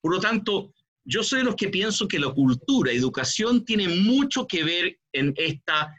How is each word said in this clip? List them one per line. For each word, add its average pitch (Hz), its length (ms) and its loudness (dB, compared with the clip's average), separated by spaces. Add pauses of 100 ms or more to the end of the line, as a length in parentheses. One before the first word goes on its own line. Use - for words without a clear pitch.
Por 165 120 -2
lo 185 60 0
tanto, 214 540 -2 (320)
yo 190 180 -2
soy 262 160 0
de 254 60 2
los 233 100 0
que 208 140 -2
pienso 202 380 -2
que 180 120 -4
la 135 140 -2
cultura, 135 580 2
educación, 135 720 0
tiene 208 240 0
mucho 247 580 2
que 165 180 -2
ver 175 360 -2 (140)
en 143 240 0
esta 151 600 -2